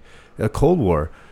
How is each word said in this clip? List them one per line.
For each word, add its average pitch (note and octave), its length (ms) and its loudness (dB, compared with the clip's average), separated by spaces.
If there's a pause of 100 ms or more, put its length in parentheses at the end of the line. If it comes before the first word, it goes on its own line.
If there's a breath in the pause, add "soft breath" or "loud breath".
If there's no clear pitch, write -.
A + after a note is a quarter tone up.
(380 soft breath)
a G#2+ 100 -2
Cold E3+ 300 2
War. E2+ 320 0 (220 soft breath)